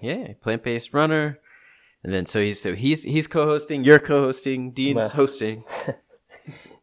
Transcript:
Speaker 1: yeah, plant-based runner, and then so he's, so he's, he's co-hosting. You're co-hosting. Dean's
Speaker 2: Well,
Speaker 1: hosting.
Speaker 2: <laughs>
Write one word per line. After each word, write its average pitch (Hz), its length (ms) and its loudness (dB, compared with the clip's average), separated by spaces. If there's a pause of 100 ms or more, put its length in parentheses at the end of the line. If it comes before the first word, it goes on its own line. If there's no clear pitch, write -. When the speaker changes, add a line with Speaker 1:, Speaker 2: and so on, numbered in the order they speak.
Speaker 1:
yeah, 143 380 -8
plant-based 117 540 -4
runner, 151 460 0 (640)
and 92 120 -6
then 92 120 -2
so 110 140 -2
he's, 104 220 -2
so 98 140 -4
he's, 139 280 0
he's 151 240 -2
co-hosting. 151 560 0
You're 147 160 10
co-hosting. 131 720 0
Dean's 131 240 0
Speaker 2:
Well, 110 140 0
Speaker 1:
hosting. 117 600 -2
Speaker 2:
<laughs> - 40 -6 (1080)